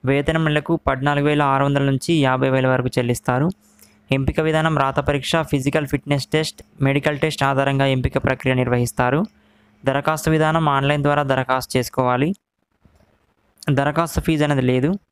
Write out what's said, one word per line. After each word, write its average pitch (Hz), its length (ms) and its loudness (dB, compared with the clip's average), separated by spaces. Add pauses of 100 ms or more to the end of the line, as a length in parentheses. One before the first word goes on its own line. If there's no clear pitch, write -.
వేతనం 143 400 0
నెలకు 151 420 0
పద్నాలుగు 143 380 0
వేల 147 160 2
ఆరు 139 240 2
వందల 139 180 2
నుంచి 139 300 0
యాభై 131 360 2
వేల 131 180 2
వరకు 127 200 2
చెల్లిస్తారు. 123 640 0 (600)
ఎంపిక 135 280 0
విధానం 156 380 0
రాత 135 220 0
పరీక్ష, 143 360 -2
ఫిజికల్ 143 520 0
ఫిట్‌నెస్ 143 400 -4
టెస్ట్, - 360 -4 (180)
మెడికల్ 139 380 0
టెస్ట్ 156 240 -2
ఆధారంగా 139 420 0
ఎంపిక 135 320 0
ప్రక్రియ 131 360 -2
నిర్వహిస్తారు. 123 720 0 (600)
దరఖాస్తు 143 440 -2
విధానం 156 400 2
ఆన్‌లైన్ 139 340 0
ద్వారా 147 200 2
దరఖాస్తు 131 540 -2
చేసుకోవాలి. 127 560 0 (1400)
దరఖాస్తు 147 500 -2
ఫీజు 156 220 0
అనేది 147 180 0
లేదు. 127 320 0 (180)